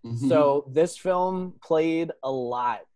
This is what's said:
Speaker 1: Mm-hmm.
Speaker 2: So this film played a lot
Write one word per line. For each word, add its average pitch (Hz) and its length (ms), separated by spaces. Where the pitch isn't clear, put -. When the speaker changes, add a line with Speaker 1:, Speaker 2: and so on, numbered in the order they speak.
Speaker 1:
Mm-hmm. 117 220
Speaker 2:
So 143 460
this 165 240
film 185 560
played 165 480
a 135 80
lot 123 500